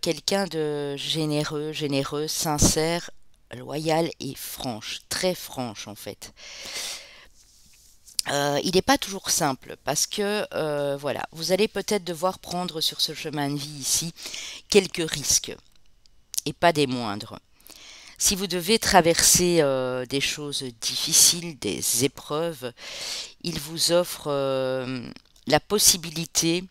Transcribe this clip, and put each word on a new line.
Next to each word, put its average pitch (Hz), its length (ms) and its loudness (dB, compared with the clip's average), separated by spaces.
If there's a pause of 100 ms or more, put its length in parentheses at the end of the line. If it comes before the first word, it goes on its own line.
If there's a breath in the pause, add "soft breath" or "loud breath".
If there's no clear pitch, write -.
quelqu'un 185 460 0
de 147 500 -2
généreux, 151 760 -2
généreux, 147 540 -2
sincère, 160 840 0 (460)
loyal 156 640 0
et 131 160 -8
franche, - 640 -8 (100)
très 185 240 0
franche - 540 -8
en 104 80 -12
fait. - 400 -12 (1900 loud breath)
Euh, 143 360 0
il 175 100 0
n'est 185 80 6
pas 269 160 4
toujours - 320 -6
simple - 540 -2
parce 139 220 0
que, 208 460 -2
euh, 143 440 -2
voilà, 139 340 -4
vous 160 220 -2
allez 202 160 4
peut-être 202 340 -2
devoir 175 380 -2
prendre 175 400 -6
sur - 200 -2
ce 160 140 -2
chemin 143 340 -4
de 143 80 -2
vie 147 220 -8
ici 160 340 -2 (560 loud breath)
quelques 175 400 4
risques - 460 0 (880)
et 151 80 -2
pas 170 200 6
des 147 160 4
moindres. 107 500 -4 (800 loud breath)
Si - 160 2
vous 185 140 -2
devez 180 320 2
traverser, 170 800 6
euh, 127 460 2
des 139 140 0
choses 143 440 -4 (160)
difficiles, 165 800 4
des 107 440 0
épreuves, 147 680 -4 (720 loud breath)
il 160 180 -6
vous 160 320 0
offre, 175 340 2
euh, 131 800 -2 (380)
la 151 140 4
possibilité 170 1120 2